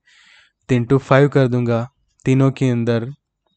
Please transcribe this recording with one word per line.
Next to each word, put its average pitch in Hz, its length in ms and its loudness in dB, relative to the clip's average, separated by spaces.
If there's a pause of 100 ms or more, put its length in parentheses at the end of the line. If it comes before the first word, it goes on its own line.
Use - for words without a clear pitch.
(680)
तो 131 60 0
into 123 280 0
five 139 300 2
कर 135 160 2
दूंगा 120 420 -2 (340)
तीनों 135 260 2
के 131 180 -2
अंदर। 117 420 -2 (460)